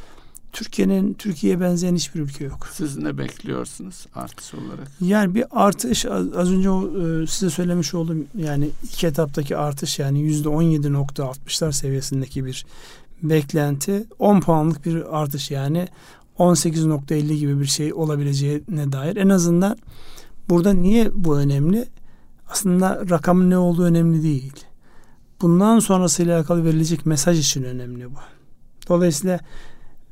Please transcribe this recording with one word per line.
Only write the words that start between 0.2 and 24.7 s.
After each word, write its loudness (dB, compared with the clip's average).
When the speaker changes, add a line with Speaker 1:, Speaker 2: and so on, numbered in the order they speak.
Speaker 1:
Türkiye'nin, -2
Türkiye'ye -2
benzeyen 0
hiçbir -4
ülke -8
yok. -10
Speaker 2:
Siz -6
ne -6
bekliyorsunuz -10
artış -14
olarak? -14
Speaker 1:
Yani 2
bir 2
artış, 0
az, -2
az 0
önce 4
o, -2
e, -2
size -2
söylemiş -2
olduğum -2
yani -2
iki -2
etaptaki -2
artış -4
yani 0
yüzde 0
on 2
yedi 2
nokta -2
altmışlar -4
seviyesindeki -4
bir -10
beklenti. 0
On 6
puanlık 0
bir -4
artış -4
yani -2
on 6
sekiz 0
nokta 0
elli 0
gibi 0
bir 0
şey -2
olabileceğine -2
dair. -4
En 4
azından 4
burada 4
niye 6
bu 4
önemli? 2
Aslında 0
rakamın 4
ne 4
olduğu 4
önemli 4
değil. -2